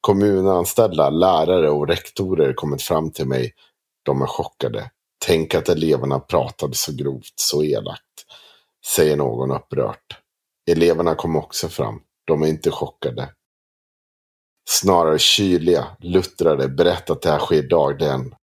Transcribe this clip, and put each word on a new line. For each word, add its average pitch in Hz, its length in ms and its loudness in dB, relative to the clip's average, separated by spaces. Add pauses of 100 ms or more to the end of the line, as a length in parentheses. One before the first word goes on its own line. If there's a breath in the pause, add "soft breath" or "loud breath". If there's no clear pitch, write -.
Kommunanställda, 95 1080 2
lärare 82 600 2
och 73 180 0
rektorer 85 680 -2
kommit 71 280 -6
fram 80 300 -2
till 73 160 -6
mig. 64 260 -4 (520 soft breath)
De 67 160 0
är 64 40 0
chockade. - 640 -8 (340)
"Tänk 80 300 0
att 82 140 -2
eleverna 69 500 0
pratade 67 560 -4
så 76 200 -6
grovt, 69 400 -8
så - 280 0
elakt", 65 380 -4 (960 soft breath)
säger 76 220 4
någon 65 340 -2
upprört. - 680 -6 (540)
Eleverna 82 440 4
kom 80 200 -4
också 78 340 -4
fram. - 300 -6 (280)
De 78 160 2
är 78 40 2
inte 78 240 -2
chockade. 67 580 -8 (1400)
Snarare 82 500 2
kyliga, 87 680 2 (140)
luttrade, 82 680 0
berättar 82 460 0
att - 80 -4
det 82 100 0
här 73 80 0
sker 73 300 0
dagligen. 71 640 0 (100)